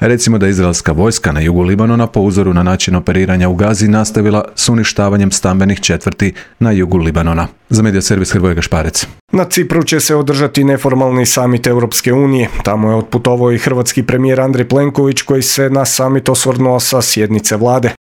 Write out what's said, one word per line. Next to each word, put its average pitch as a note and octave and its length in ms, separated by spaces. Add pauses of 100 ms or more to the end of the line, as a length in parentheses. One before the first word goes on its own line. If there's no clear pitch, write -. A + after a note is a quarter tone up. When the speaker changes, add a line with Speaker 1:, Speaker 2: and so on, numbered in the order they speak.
Speaker 1:
Recimo A#2 380
da G2 80
je G2 40
izraelska F2 420
vojska F2+ 400
na D2 80
jugu E2+ 220
Libanona A2 440
po A2+ 140
uzoru F#2+ 320
na F2 100
način F2+ 340
operiranja F2+ 520
u F2+ 60
Gazi G#2 340
nastavila G#2 560 (100)
s - 140
uništavanjem G2+ 640
stambenih F#2+ 500
četvrti F2+ 520 (260)
na A#2 120
jugu F#2 260
Libanona. E2 500 (220)
Za G#2+ 140
medija G2 200
servis F#2+ 280
Hrvoje F2+ 240
Gašparec. E2 520 (260)
Speaker 2:
Na F#3 120
Cipru E3+ 380
će D#3 180
se D3+ 160
održati C#3+ 480
neformalni C3 640
summit B2 400
Europske A#2+ 460
unije. C3+ 360 (140)
Tamo G#2+ 280
je A2 60
otputovao B2 560
i A#2 60
hrvatski B2 440
premijer C3 380
Andrej B2+ 280
Plenković, C#3 540
koji C3+ 200
se C3+ 280
na C3+ 140
summit C3 440
osvrnuo B2+ 520
sa B2 220
sjednice G#2+ 540
vlade. A#2+ 340 (200)